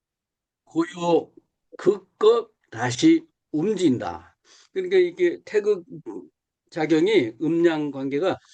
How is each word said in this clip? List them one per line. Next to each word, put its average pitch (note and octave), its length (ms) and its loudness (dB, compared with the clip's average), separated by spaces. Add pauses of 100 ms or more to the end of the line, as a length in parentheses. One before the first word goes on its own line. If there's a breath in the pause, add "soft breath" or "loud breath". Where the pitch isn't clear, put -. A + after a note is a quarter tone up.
(640)
고요, E3+ 680 -2 (460)
그것 A3 720 0 (180)
다시 B2 560 2 (260)
움직인다. D3+ 840 -2 (360 soft breath)
그러니까 F#3 240 -2
이게 F3 480 0
태극 G#3 400 -2 (840)
작용이, D#3 640 2 (100)
음양 D#3+ 500 -2
관계가 C3+ 460 -4 (160 soft breath)